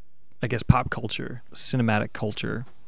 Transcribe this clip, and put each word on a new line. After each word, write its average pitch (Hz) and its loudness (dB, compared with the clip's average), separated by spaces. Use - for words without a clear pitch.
I 127 0
guess, - 0
pop 123 6
culture, 120 -4
cinematic 110 2
culture, 110 -2